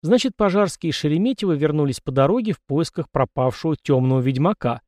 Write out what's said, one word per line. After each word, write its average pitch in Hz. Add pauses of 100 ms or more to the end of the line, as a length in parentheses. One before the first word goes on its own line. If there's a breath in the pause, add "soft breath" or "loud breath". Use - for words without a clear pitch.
Значит, 220
Пожарские 196
и 147
Шереметьево 185
вернулись 147
по -
дороге 175
в -
поисках 151
пропавшего 135
темного 131
ведьмака. 127